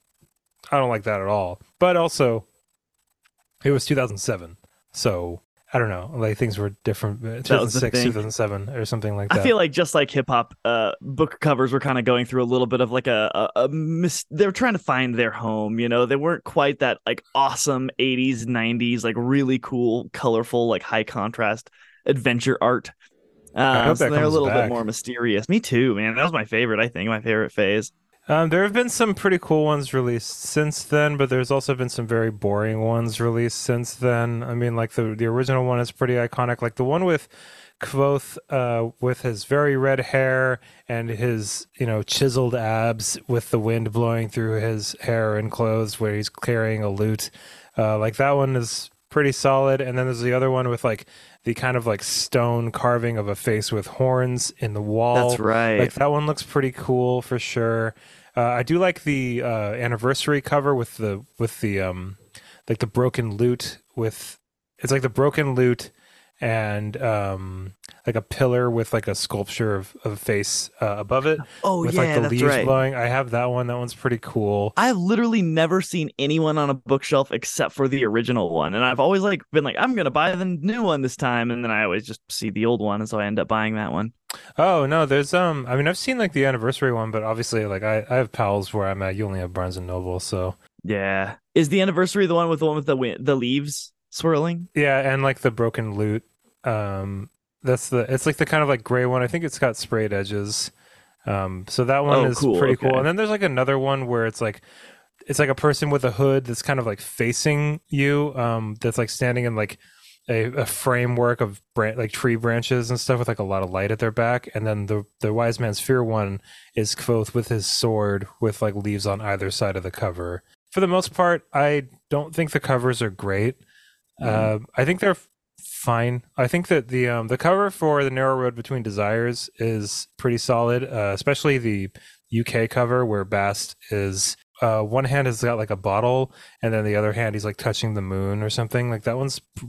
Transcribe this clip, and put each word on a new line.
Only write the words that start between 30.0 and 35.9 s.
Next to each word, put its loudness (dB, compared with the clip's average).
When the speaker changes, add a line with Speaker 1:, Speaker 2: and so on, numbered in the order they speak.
Speaker 1:
since -2
then, 2
but 2
there's 2
also 0
been -2
some -4
very 2
boring 0
ones 0
released 0
since -2
then. 0
I -6
mean, 0
like, -2
the, 0
the -2
original 2
one 2
is -4